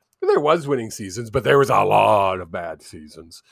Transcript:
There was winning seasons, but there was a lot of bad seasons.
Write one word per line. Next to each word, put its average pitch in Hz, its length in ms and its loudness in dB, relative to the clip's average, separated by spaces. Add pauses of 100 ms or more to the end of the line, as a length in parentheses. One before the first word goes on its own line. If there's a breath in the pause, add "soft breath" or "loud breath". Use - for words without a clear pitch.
(200)
There 381 200 2
was 151 280 0
winning 120 220 -4
seasons, 107 400 -12
but 117 140 -2
there 139 140 4
was 131 120 2
a 101 120 2
lot 101 580 2
of 85 100 -14
bad 85 320 -10
seasons. 80 680 -20